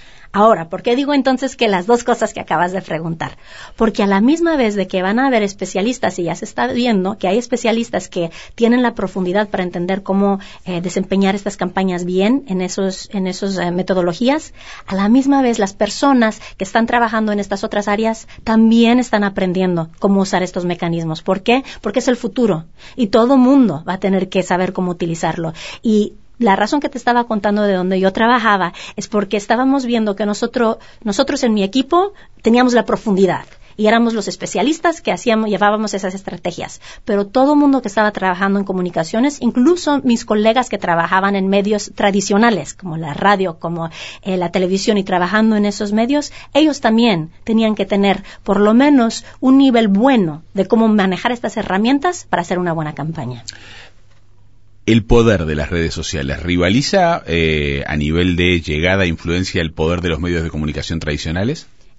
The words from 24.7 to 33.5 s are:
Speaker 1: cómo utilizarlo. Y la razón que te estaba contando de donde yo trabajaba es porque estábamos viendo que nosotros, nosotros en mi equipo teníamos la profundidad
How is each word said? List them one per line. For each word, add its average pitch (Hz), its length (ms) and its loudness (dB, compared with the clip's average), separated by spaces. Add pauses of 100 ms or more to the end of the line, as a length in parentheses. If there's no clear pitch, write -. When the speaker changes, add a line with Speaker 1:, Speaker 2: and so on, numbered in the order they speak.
Speaker 1:
cómo 185 200 -2
utilizarlo. 165 600 -4 (320)
Y 214 300 2 (240)
la 214 180 2
razón 214 240 0
que 294 100 -2
te 262 80 -10
estaba 240 280 0
contando 208 360 0
de 202 120 2
donde 185 260 0
yo 190 140 2
trabajaba 220 600 2 (220)
es - 120 -8
porque 202 300 -2
estábamos 254 480 0
viendo 220 300 0
que 208 100 -4
nosotros, 226 520 -2 (260)
nosotros 269 400 -2
en 226 100 2
mi 208 80 2
equipo 269 520 0 (280)
teníamos 240 320 4
la 220 100 4
profundidad 190 600 0 (320)